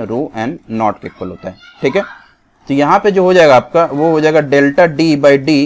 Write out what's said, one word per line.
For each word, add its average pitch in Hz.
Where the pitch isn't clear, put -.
rho 110
n 147
नॉट 110
के -
equal 90
होता 92
है, 92
ठीक 139
है। 196
तो 139
यहाँ 143
पे 208
जो 190
हो 180
जाएगा 156
आपका, 165
वो 151
हो 156
जाएगा 156
delta 139
d 160
by 143
d 143